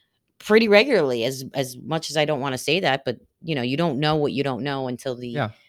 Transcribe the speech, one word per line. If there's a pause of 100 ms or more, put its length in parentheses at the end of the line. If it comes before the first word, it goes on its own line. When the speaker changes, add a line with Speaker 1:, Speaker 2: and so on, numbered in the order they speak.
(380)
Speaker 1:
pretty
regularly
as, (100)
as
much
as
I
don't
wanna
say
that,
but, (240)
you
know,
you
don't
know
what
you
don't
know
until
the
Speaker 2:
Yeah. (180)